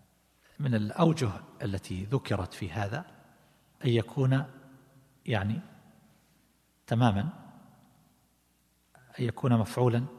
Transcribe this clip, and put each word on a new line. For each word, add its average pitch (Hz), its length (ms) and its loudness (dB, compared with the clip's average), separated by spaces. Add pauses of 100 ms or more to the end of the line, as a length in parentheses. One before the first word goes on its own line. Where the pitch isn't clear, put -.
(600)
من 131 160 0
الأوجه 113 560 2 (300)
التي 98 420 -6
ذكرت 104 500 -2
في 87 180 -8
هذا 104 340 -6 (800)
أن 127 40 2
يكون، 131 560 2 (800)
يعني، 107 340 -2 (1300)
تماما، 117 420 2 (1900)
أن 131 40 -2
يكون 120 340 2
مفعولا 123 480 2 (140)